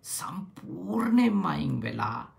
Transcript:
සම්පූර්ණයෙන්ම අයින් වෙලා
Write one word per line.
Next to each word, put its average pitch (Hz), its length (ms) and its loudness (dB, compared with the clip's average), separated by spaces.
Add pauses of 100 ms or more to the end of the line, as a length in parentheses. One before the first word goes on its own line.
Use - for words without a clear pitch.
සම්පූර්ණයෙන්ම 202 1400 0
අයින් 147 360 0
වෙලා 113 400 -4 (180)